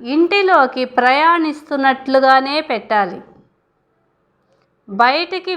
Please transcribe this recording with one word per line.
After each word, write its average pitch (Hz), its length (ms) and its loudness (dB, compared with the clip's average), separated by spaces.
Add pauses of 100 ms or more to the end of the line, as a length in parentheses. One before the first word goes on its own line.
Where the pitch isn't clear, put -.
(140)
ఇంటిలోకి 339 680 2 (160)
ప్రయాణిస్తున్నట్లుగానే 269 1600 0
పెట్టాలి. 214 580 -4 (1700)
బయటికి 339 680 -2